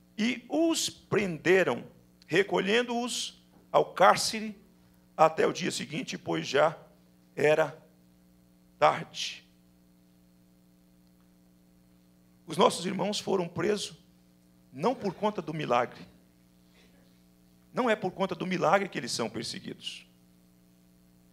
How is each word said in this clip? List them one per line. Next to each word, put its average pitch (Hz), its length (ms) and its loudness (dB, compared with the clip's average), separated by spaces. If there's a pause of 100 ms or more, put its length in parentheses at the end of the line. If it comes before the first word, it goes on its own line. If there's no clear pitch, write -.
(180)
"E 233 320 -2
os 320 400 0
prenderam, 170 920 0 (420)
recolhendo-os 208 1160 0 (280)
ao 151 220 2
cárcere 208 680 2 (560)
até 160 300 4
o 165 80 0
dia 143 160 -4
seguinte, 143 480 -8
pois 165 300 -4
já 151 280 4 (600)
era 151 420 2 (1040)
tarde." - 680 0 (3000)
Os 151 100 -4
nossos 202 300 4
irmãos 190 320 -4
foram 190 280 -2
presos 185 480 -2 (800)
não 190 220 0
por 202 180 -4
conta 208 280 -4
do 151 120 -10
milagre. 123 540 -2 (1600)
Não 233 160 0
é 214 80 2
por 185 160 -4
conta 185 220 -4
do 151 140 -6
milagre 180 420 2
que - 80 -10
eles 120 140 -6
são 113 180 -2
perseguidos. - 800 -10 (1200)